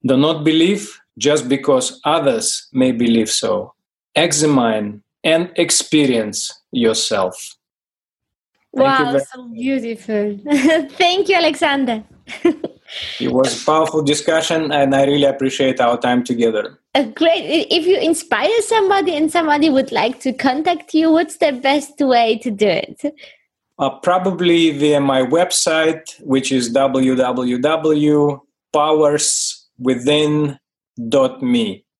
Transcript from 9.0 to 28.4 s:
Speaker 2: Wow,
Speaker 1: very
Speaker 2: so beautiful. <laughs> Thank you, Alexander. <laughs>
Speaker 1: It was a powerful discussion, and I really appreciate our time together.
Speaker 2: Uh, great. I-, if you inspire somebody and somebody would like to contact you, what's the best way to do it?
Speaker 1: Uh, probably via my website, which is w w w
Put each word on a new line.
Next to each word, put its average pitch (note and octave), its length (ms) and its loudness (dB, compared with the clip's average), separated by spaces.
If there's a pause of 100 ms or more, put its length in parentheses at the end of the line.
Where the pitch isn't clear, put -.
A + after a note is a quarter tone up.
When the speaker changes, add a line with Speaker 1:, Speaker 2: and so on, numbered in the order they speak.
Speaker 2:
Wow, B3 80 -2
Speaker 1:
very C#4 120 0 (100)
Speaker 2:
so B3 140 -18
beautiful. A3 920 -4 (260)
<laughs> D#4+ 380 0
Thank F4+ 260 2
you, F#4+ 80 4
Alexander. C#4 680 0 (400)
<laughs> - 340 -2 (420)
Speaker 1:
It B2+ 120 -2
was C3 300 0
a - 40 -4
powerful D#3 360 2
discussion, D#3+ 680 0
and C#3 220 2
I C#3 100 4
really C#3+ 200 2
appreciate C3+ 540 0
our A#2+ 200 2
time B2 260 0
together. A#2 540 -2 (160)
Speaker 2:
Uh, C#4 80 2
great. D#4+ 420 0
I-, C#4+ 260 -2
if D#4+ 160 0
you F#4 120 2
inspire D#4+ 640 0
somebody G4 520 0
and D4+ 160 0
somebody D#4 380 2
would C4 240 0
like A#3 280 -2
to C4 120 -4
contact D4+ 640 -2
you, D#4+ 180 4
what's E4 240 0
the D4+ 160 0
best C4+ 480 -2
way A#3 380 2
to A#3 120 -6
do G#3 160 0
it? - 320 -2 (800)
Speaker 1:
Uh, C#3 120 0
probably F3 800 0
via D3 300 2
my C3+ 200 2
website, D#3+ 1040 0
which C3 260 0
is B2 220 -2
w C3 420 2
w B2 440 0
w D3 840 2 (340)